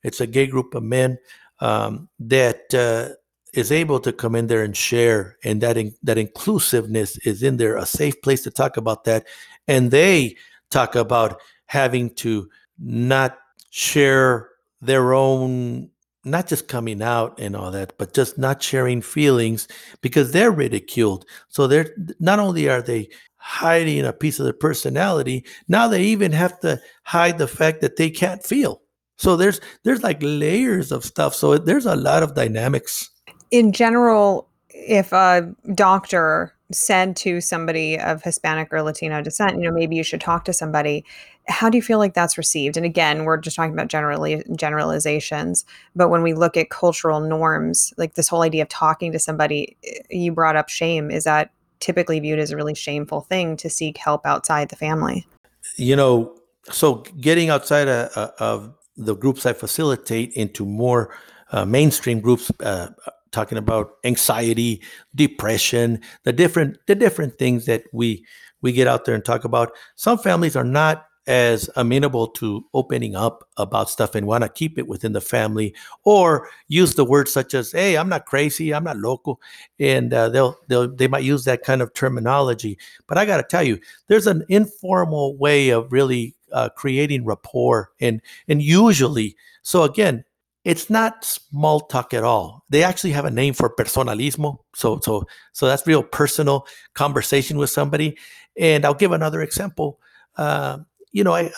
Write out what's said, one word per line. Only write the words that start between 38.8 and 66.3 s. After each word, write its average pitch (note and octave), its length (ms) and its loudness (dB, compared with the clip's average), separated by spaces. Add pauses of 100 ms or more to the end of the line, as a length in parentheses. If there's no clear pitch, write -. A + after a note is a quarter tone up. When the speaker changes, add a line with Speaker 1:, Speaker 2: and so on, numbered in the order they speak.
Speaker 2:
Latino D#3 400 -6
descent, F#3 360 -2
you F3 60 -4
know, E3 100 -2
"Maybe E3 240 -2
you D#3+ 60 -2
should D#3+ 180 -6
talk E3+ 240 -4
to F3+ 80 -4
somebody," D3+ 500 -2 (460)
how A3+ 200 0
do A#3 80 4
you A3+ 40 4
feel A3+ 180 0
like G3+ 140 2
that's E3+ 240 0
received? D3+ 400 -2
And E3+ 80 -2
again, D#3 400 0
we're D#3+ 120 2
just D#3+ 200 -8
talking D#3+ 160 -2
about D#3 160 -4
generally, D3+ 520 -2 (140)
generalizations, D3+ 1120 -2 (300)
but F3 120 4
when E3+ 160 2
we E3 100 2
look E3 220 0
at D#3+ 140 0
cultural E3 500 0
norms, D#3+ 800 0
like, E3 160 -4
this - 160 -2
whole E3+ 120 2
idea D#3+ 200 2
of D3+ 80 -2
talking D#3+ 420 -2
to D#3+ 80 -6
somebody, D3+ 640 -2
eh, - 160 -14 (100)
you F3 220 -2
brought D#3+ 240 2
up D3+ 140 0
shame. D#3+ 420 -2
Is D#3 140 -4
that D3+ 260 0 (300)
typically E3+ 400 -2
viewed D3+ 180 -2
as D3+ 120 -2
a D3+ 40 -8
really D3+ 200 -4
shameful D3 460 -8
thing E3+ 360 -4
to D#3+ 120 -8
seek D#3 280 -6
help - 280 -2
outside D3 440 -2
the - 80 -16
family? D#3 500 -4 (480)
Speaker 1:
You C3+ 220 2
know, B2 400 2 (340)
so C3 320 0 (160)
getting D#3+ 300 2
outside D3 400 2
of, A#2+ 260 -2 (240)
of A2 340 -4 (220)
the G#2+ 200 -4
groups C3 300 -2
I B2 60 2
facilitate A#2 840 -4
into G#2+ 320 -6
more, A2+ 480 0 (380)
uh, G2 140 -2
mainstream B2 560 2
groups, A#2+ 280 2 (120)
uh, F2+ 280 -6 (420)
talking A2 260 -6
about G#2+ 360 -2 (100)
anxiety, A#2 800 0 (340)
depression, A#2 840 0 (220)
the A#2 100 0